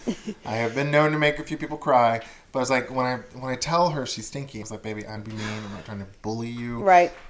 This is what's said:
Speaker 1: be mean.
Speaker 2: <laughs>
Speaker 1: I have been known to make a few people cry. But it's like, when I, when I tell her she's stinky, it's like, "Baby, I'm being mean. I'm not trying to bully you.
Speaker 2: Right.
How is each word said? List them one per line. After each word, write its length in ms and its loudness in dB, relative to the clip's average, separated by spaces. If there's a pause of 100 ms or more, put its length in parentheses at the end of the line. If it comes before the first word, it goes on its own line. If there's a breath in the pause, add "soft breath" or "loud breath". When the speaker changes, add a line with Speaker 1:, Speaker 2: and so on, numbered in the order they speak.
Speaker 1:
be 120 -2 (100)
mean. 140 -8
Speaker 2:
<laughs> 40 -20
Speaker 1:
I 120 -4
have 180 0
been 160 0
known 220 6
to 60 0
make 200 2
a 60 -10
few 120 -6
people 220 -8
cry. 420 4 (320 loud breath)
But 80 0
it's 100 0
like, 200 2
when 160 0
I, 100 -2 (220)
when 140 -6
I 40 -2
tell 340 2
her 160 -4
she's 200 -8
stinky, 340 -10
it's 100 -12
like, 120 -10
"Baby, 240 -8
I'm 160 -10
being 160 -10
mean. 80 -6 (200)
I'm 60 -10
not 140 -12
trying 140 -10
to 60 -10 (160)
bully 260 -6
you. 320 -6
Speaker 2:
Right. 320 8 (180)